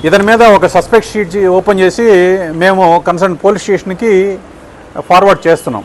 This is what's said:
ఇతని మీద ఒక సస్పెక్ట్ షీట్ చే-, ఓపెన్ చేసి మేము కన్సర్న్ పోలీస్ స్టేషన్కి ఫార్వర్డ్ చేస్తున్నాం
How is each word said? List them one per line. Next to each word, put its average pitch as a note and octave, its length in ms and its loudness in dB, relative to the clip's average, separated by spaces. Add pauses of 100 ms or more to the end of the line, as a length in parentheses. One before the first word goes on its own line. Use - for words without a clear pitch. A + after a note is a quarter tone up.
ఇతని G3 160 2
మీద A3+ 200 2
ఒక G3 220 4
సస్పెక్ట్ G3 440 0
షీట్ G3 260 -6
చే-, G3 120 0
ఓపెన్ F#3 320 0
చేసి F#3 240 0 (480)
మేము F3 560 0
కన్సర్న్ F3+ 360 -2
పోలీస్ G3+ 200 0
స్టేషన్కి F#3+ 760 -2 (600)
ఫార్వర్డ్ F#3 480 2
చేస్తున్నాం D3+ 380 -2